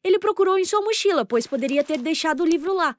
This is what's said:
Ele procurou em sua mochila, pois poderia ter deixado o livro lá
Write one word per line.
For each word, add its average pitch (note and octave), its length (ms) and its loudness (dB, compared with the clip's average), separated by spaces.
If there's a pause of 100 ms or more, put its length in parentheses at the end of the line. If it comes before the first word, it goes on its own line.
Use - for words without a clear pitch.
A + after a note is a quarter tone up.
Ele F#4+ 160 2
procurou F#4+ 400 2
em F#4 60 2
sua G4+ 180 0
mochila, G4+ 440 0
pois A3+ 200 0
poderia C#4 380 -2
ter D4+ 140 -2
deixado D#4 460 -2
o - 20 0
livro E4 280 -2
lá D#4+ 260 -2